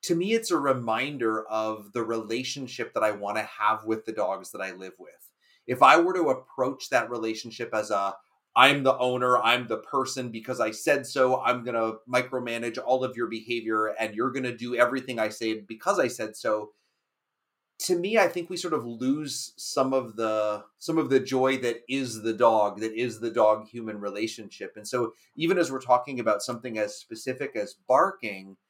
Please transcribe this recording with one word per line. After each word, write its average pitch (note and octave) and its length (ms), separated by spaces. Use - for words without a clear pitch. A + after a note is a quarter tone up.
To F3 120
me, F#3+ 180
it's A3+ 160
a F3 80
reminder A#2+ 880
of A2 460
the A#2 100
relationship A#2 920
that A2 100
I G#2+ 80
wanna G#2 360
have G#2+ 260
with A2 200
the A2 60
dogs F#2+ 400
that G2 100
I F#2+ 100
live F#2 260
with. F2+ 140
If B2+ 160
I C#3+ 160
were F3 140
to E3+ 160
approach C3 600
that A#2 200
relationship A2+ 640
as G#2+ 180
a, G2 240
"I'm C#3 280
the C3 140
owner, B2+ 400
I'm A#2+ 300
the A2 100
person, B2+ 520
because A2+ 300
I A2 120
said C3+ 340
so, C3 360
I'm A#2+ 220
gonna A2+ 300
micromanage A#2+ 720
all B2+ 200
of B2 120
your A#2 120
behavior, A2 600
and G#2+ 160
you're B2+ 160
gonna B2+ 240
do A#2+ 200
everything B2 440
I A2 100
say A2 320
because F3 380
I C3+ 80
said A2 280
so," G#2+ 360
to - 180
me, G3+ 200
I F#3+ 100
think E3+ 220
we F3+ 60
sort E3 200
of C3+ 100
lose B2+ 720
some C3 360
of A#2 220
the, G#2+ 480
some E3 200
of C#3+ 120
the C3 100
joy C3 380
that A#2 320
is B2 320
the A2+ 100
dog, G#2+ 480
that A2 140
is A2+ 260
the A2+ 120
dog-human A2 680
relationship. G2+ 760
And G#2 100
so B2+ 260
even E3 220
as D#3 140
we're C3 100
talking B2+ 380
about B2+ 240
something A#2 340
as G#2 180
specific C3 600
as G2+ 180
barking A2 680